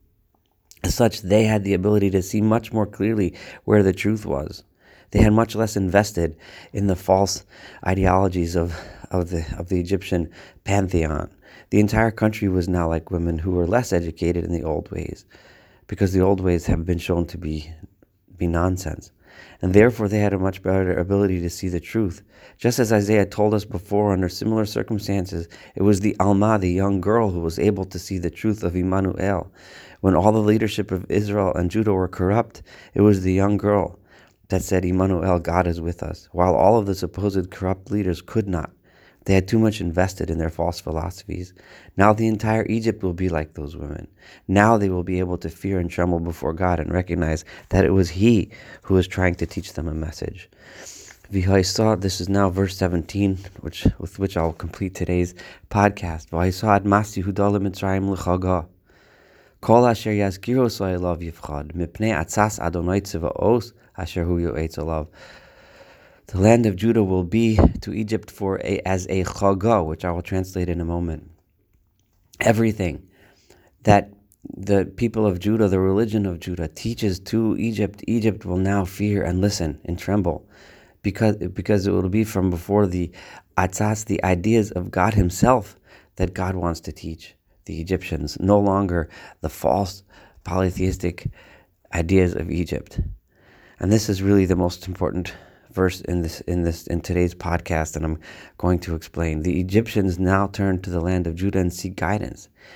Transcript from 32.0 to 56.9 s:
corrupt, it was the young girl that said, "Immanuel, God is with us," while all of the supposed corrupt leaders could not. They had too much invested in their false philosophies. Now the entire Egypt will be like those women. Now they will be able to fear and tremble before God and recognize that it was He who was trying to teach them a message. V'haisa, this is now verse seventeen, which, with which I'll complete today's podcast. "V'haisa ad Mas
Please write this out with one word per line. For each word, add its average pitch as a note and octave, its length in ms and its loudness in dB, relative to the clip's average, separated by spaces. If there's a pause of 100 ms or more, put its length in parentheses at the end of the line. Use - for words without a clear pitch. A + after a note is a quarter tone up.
corrupt, G2+ 560 0 (300)
it - 80 2
was G#2 200 6
the F#2 120 2
young G2 240 2
girl G2+ 420 0 (500)
that F2+ 140 -2
said, F#2+ 200 0
"Immanuel, F#2 560 2
God E2+ 260 0
is E2+ 140 -2
with E2+ 240 -6
us," E2+ 300 -12
while F2+ 220 4
all F#2+ 220 6
of G#2 80 2
the G2 100 -2
supposed F#2+ 560 -4
corrupt F#2 380 -6
leaders F#2 320 -2
could G#2 280 -4
not. E2 220 -4 (540)
They G2 100 4
had F#2 120 4
too A2+ 120 2
much A2 200 2
invested F2+ 520 -2
in E2 80 -2
their D#2+ 100 -2
false E2+ 320 -4
philosophies. E2 720 -8 (420)
Now G2+ 160 6
the A2+ 160 2
entire A2 380 0
Egypt A2 380 -2
will F2+ 100 -2
be F#2 160 -2
like D#2 240 -4
those D2+ 240 -10
women. D2+ 300 -10 (400)
Now G#2 300 6
they G2+ 120 2
will F2+ 140 -2
be F#2 160 -2
able F2+ 180 -2
to E2+ 120 -8
fear F#2+ 300 -4
and F2 100 -2
tremble F2 300 0
before E2 340 -4
God F2+ 260 0
and D#2 120 -4
recognize E2+ 540 -2 (240)
that F2+ 160 6
it - 60 4
was F#2 180 4
He G2+ 400 4 (320)
who F#2+ 140 0
was F2+ 120 4
trying F2+ 280 0
to F2 100 -4
teach - 280 -10
them D#2+ 140 -6
a D#2 60 -6
message. D#2+ 560 -10 (840)
V'haisa, G2 680 2
this F#2+ 180 -4
is F2+ 80 -4
now G2 220 2
verse F#2+ 260 -2
seventeen, F#2+ 640 0 (220)
which, - 280 -4 (120)
with - 180 -10
which G2 180 -4
I'll E2 180 0
complete F#2 420 -8
today's F2+ 400 -2 (340)
podcast. G2 640 0
"V'haisa F#2 460 2
ad G2 80 0
Mas G#2 300 2